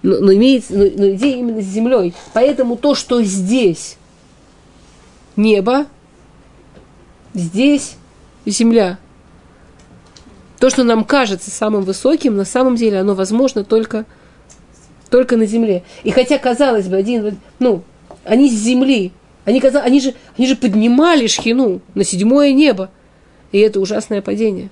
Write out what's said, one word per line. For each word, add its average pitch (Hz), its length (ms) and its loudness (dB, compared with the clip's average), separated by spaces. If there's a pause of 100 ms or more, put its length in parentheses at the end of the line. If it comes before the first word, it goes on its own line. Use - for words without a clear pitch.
но, - 180 0
но 196 120 4
имеется, 240 400 2
но, 202 120 2
но 196 260 0
идея 247 280 -2
именно 226 240 -6
с 196 40 -6
землёй. 208 480 -2 (180)
Поэтому 247 440 0
то, 285 180 0
что 247 300 -2
здесь 190 720 -2 (1400)
небо, 214 520 0 (1500)
здесь 214 640 -2 (500)
земля. 214 540 0 (1600)
То, 254 80 4
что 254 160 0
нам 226 200 0
кажется 202 460 -2
самым 214 340 -4
высоким, 247 520 -2
на 196 80 -2
самом 254 320 0
деле 214 240 0
оно 196 140 0
возможно 208 500 -2
только, 220 400 -2 (1040)
только 247 300 2
на 220 80 2
земле. 208 380 -2 (180)
И 214 80 -2
хотя, 262 260 2
казалось 240 500 0
бы, 185 100 -4
один, 208 420 -4 (220)
ну, 220 220 0 (420)
они 262 260 4
с 214 100 -2
земли, 247 500 0 (360)
они, 233 120 2
каза-, 262 220 2
они 254 220 2
же, 254 100 -2 (240)
они 254 100 0
же 269 100 0
поднимали 240 720 2
шхину 226 520 -2 (140)
на 196 100 0
седьмое 262 480 2
небо. 254 380 2 (640)
И 202 60 0
это 208 220 2
ужасное 208 400 -4
падение. 196 520 -4